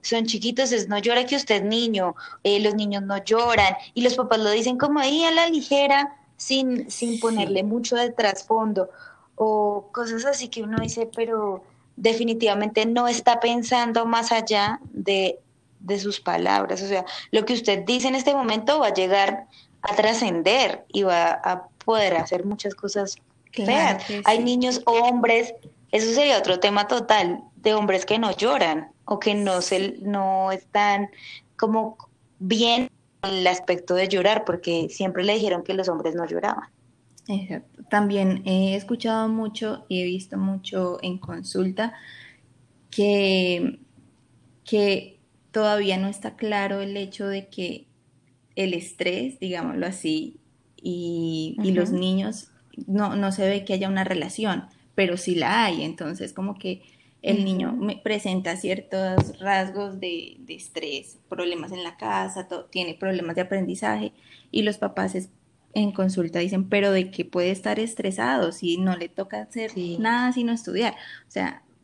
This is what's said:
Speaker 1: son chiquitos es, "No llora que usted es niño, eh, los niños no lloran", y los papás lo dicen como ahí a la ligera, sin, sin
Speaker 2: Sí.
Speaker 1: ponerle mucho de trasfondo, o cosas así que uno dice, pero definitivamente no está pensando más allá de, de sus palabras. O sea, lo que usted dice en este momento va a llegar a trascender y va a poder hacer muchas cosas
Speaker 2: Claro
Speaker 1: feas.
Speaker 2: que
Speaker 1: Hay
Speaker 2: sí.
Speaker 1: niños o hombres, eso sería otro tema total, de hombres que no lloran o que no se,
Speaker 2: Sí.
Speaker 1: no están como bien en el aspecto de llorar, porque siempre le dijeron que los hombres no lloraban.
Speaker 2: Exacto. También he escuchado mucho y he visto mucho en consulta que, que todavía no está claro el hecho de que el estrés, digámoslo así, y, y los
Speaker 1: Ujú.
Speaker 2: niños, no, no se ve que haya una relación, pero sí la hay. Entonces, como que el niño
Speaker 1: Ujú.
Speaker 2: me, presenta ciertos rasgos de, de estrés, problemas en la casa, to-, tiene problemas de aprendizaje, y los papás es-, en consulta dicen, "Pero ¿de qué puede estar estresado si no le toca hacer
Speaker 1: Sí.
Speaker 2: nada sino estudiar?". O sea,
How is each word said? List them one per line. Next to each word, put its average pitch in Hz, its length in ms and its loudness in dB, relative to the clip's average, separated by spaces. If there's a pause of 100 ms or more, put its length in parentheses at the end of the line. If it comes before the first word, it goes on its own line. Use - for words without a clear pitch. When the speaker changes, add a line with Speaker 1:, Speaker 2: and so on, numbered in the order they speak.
Speaker 1:
son 226 240 0
chiquitos 233 460 0
es, 208 160 0
"No 208 100 0
llora 240 280 2
que 285 100 0
usted 233 200 -4
es 185 80 0
niño, 214 500 0 (300)
eh, 202 160 4
los 208 140 2
niños 202 280 -2
no 196 220 -4
lloran", 220 500 4 (200)
y 240 80 -2
los 247 120 4
papás 240 260 2
lo 214 100 2
dicen 226 280 2
como 294 220 2
ahí 294 240 2
a 330 60 4
la 330 180 4
ligera, 277 640 2 (220)
sin, 262 540 0
sin 233 240 -4
Speaker 2:
Sí. 226 40 -4
Speaker 1:
ponerle 202 460 0
mucho 233 320 -2
de 240 140 2
trasfondo, 214 800 0 (460)
o 208 560 2
cosas 226 340 -4
así 269 220 0
que 233 140 -8
uno 220 180 -4
dice, 226 360 -4
pero 214 480 -2 (320)
definitivamente 226 920 2
no 240 220 2
está 240 320 2
pensando 233 640 0
más 233 240 0
allá 214 500 0 (120)
de, 190 480 0 (400)
de 196 180 -4
sus 196 220 -4
palabras. 196 600 0
O 196 40 -6
sea, 190 180 -2 (280)
lo 214 120 4
que 247 100 0
usted 202 300 0
dice 247 240 0
en 262 60 2
este 269 200 2
momento 240 460 2
va 233 80 4
a 190 60 0
llegar 196 520 2 (360)
a 208 140 -2
trascender 214 960 2
y 196 120 0
va 170 260 4
a 180 360 -2 (180)
poder 208 320 4
hacer 175 280 0
muchas 202 300 -4
cosas 196 420 -4 (340)
Speaker 2:
Claro 233 480 2
Speaker 1:
feas. - 80 -10
Speaker 2:
que 208 180 -6
Speaker 1:
Hay 220 140 8
Speaker 2:
sí. 233 60 0
Speaker 1:
niños 247 400 0
o 226 80 4
hombres, 233 600 2 (360)
eso 220 240 0
sería 277 240 4
otro 180 220 0
tema 202 260 2
total, 208 560 2 (140)
de 214 180 2
hombres 196 320 2
que 214 120 2
no 226 180 0
lloran 175 560 0 (120)
o 202 140 -2
que 208 160 0
no 196 280 2
se, 185 160 0
Speaker 2:
Sí. 196 240 -2
Speaker 1:
no 190 500 0
están 202 580 0 (460)
como 220 400 0 (420)
bien 233 500 2 (340)
en 196 120 -2
el 185 140 2
aspecto 180 460 0
de 185 140 4
llorar, 202 360 4
porque 170 460 -2
siempre 185 340 -2
le 202 100 2
dijeron 185 300 0
que 190 100 -4
los 190 140 0
hombres 165 260 -2
no 170 120 -4
lloraban. 170 420 -4 (580)
Speaker 2:
Exacto. 190 640 -8
También 196 560 2
he 190 300 2
escuchado 220 520 -2
mucho 220 600 -4
y 185 140 -2
he - 20 -2
visto 190 340 -6
mucho 190 640 -2
en 185 160 -6
consulta 185 760 -4 (960)
que, 190 880 2 (840)
que 202 540 0 (320)
todavía 208 460 2
no 190 120 0
está 214 280 -10
claro 202 440 -2
el 196 160 -6
hecho 196 300 -8
de 196 220 -6
que 175 380 -10 (720)
el 190 180 0
estrés, 185 640 -4
digámoslo 175 460 -4
así, 160 500 -4 (400)
y, 165 840 -4
y 190 100 2
los 180 180 2
Speaker 1:
Ujú. 185 80 -2
Speaker 2:
niños, 190 520 -4 (360)
no, 196 300 -2
no 196 160 0
se 190 160 0
ve 196 160 0
que 202 100 -4
haya 190 140 -2
una 190 160 0
relación, 185 640 -4 (280)
pero 180 220 2
sí 180 180 -2
la 180 300 2
hay. 170 200 0
Entonces, 165 480 -8
como 196 260 -8
que 190 240 -8 (400)
el 202 220 2
niño 185 280 -2
Speaker 1:
Ujú. 240 120 -4
Speaker 2:
me, 208 120 -4
presenta 190 600 -4
ciertos 190 840 -2
rasgos 190 600 -2
de, 175 400 -8
de - 140 -16
estrés, - 640 -10 (100)
problemas 175 440 -6
en 180 120 -10
la 170 120 -12
casa, 190 520 -4
to-, - 180 -10
tiene 180 280 -6
problemas 175 420 -4
de 180 60 0
aprendizaje, 196 680 -4 (380)
y - 120 0
los 208 160 0
papás 190 360 -4
es-, 185 160 -8 (440)
en 208 180 2
consulta 185 460 0
dicen, 190 300 0
"Pero 202 240 4
¿de 185 180 2
qué 170 140 -6
puede 180 260 0
estar 208 280 -2
estresado 226 720 -2
si 170 260 -2
no 185 180 0
le 170 120 -8
toca 202 340 -8
hacer 220 300 -8
Speaker 1:
Sí. 175 280 -6
Speaker 2:
nada 240 320 2
sino 240 200 0
estudiar?". 226 420 -2 (340)
O - 20 -20
sea, - 320 -6 (220)